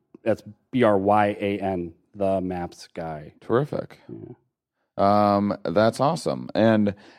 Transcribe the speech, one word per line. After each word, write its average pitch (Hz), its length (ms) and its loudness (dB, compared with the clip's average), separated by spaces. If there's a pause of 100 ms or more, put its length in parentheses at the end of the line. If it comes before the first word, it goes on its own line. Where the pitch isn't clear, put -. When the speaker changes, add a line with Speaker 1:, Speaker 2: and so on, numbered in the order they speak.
(240)
Speaker 1:
That's 107 180 -2 (300)
B 127 120 2
R 104 140 4
Y 104 420 2
A 101 180 -2
N, 92 360 -4 (200)
the 95 260 -2
Maps 90 540 -8
Guy. 78 460 -12
Speaker 2:
Terrific. - 580 -4 (100)
Speaker 1:
Yeah. - 260 -18 (1040)
Speaker 2:
Um, 101 280 0
that's 107 360 2
awesome. 78 540 -2
And, 107 400 4 (240)